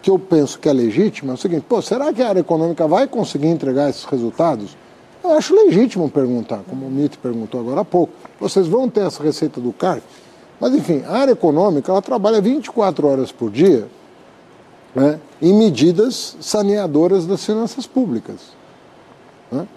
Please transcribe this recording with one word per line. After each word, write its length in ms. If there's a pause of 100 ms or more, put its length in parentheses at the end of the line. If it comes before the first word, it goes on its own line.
que 80
eu 100
penso 400
que 80
é 60
legítima 580
é 40
o 20
seguinte: 300
pô, 140
será 320
que 80
a 80
área 120
econômica 460
vai 200
conseguir 400
entregar 420
esses 160
resultados? 720 (480)
Eu 80
acho 240
legítimo 540
perguntar, 600
como 180
o 40
Mito 280
perguntou 420
agora 200
há 40
pouco, 280 (260)
vocês 280
vão 220
ter 120
essa 220
receita 380
do 120
carf? 280 (580)
Mas, 140
enfim, 340
a 100
área 160
econômica, 580
ela 100
trabalha 400
vinte 260
e 40
quatro 360
horas 240
por 180
dia, 380 (1080)
né, 240 (220)
em 120
medidas 880
saneadoras 840
das 200
finanças 420
públicas, 480 (1160)
né? 140 (120)